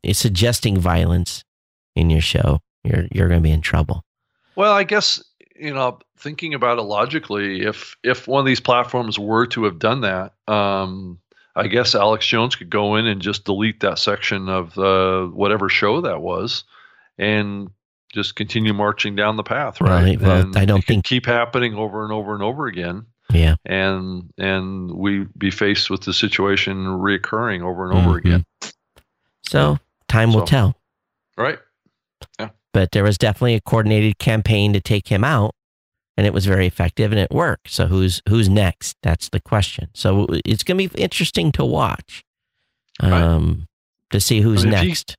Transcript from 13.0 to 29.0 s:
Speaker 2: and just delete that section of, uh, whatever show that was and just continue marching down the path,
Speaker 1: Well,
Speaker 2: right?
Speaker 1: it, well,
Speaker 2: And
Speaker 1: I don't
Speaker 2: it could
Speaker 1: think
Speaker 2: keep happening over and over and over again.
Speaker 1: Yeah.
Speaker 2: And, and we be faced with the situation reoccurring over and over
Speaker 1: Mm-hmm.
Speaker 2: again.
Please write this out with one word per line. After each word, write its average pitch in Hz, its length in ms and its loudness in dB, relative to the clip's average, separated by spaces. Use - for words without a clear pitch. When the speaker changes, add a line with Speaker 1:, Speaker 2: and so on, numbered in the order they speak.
Speaker 2:
and 101 140 -2
just 101 240 -6
delete 104 360 -2
that 98 180 -2
section 101 500 -4
of, 92 280 -6
uh, 95 500 2
whatever 98 420 -2
show 107 320 0
that 95 200 -4
was 92 420 -6
and 101 520 -4
just - 220 -6
continue 110 380 -2
marching 104 420 -2
down 107 220 0
the 104 60 -6
path, 123 380 -6
Speaker 1:
Well, 131 100 4
Speaker 2:
right? 92 140 6
Speaker 1:
it, 107 60 -4
well, 92 200 6
Speaker 2:
And 92 160 0
Speaker 1:
I 98 80 4
don't 101 140 4
Speaker 2:
it - 20 2
could - 60 -2
Speaker 1:
think 101 180 2
Speaker 2:
keep 123 200 -2
happening 120 500 0
over 107 280 -6
and 107 80 -8
over 107 220 -4
and 101 100 -6
over 131 240 -4
again. 90 380 -8
Speaker 1:
Yeah. 80 240 4
Speaker 2:
And, 92 720 -4
and 95 540 -4
we 98 340 -4
be 98 140 -2
faced 101 380 0
with 95 120 -6
the 95 120 -4
situation 98 720 -2
reoccurring 98 760 -2
over 90 280 -6
and 92 80 2
over 87 220 4
Speaker 1:
Mm-hmm. 87 80 -2
Speaker 2:
again. 87 180 4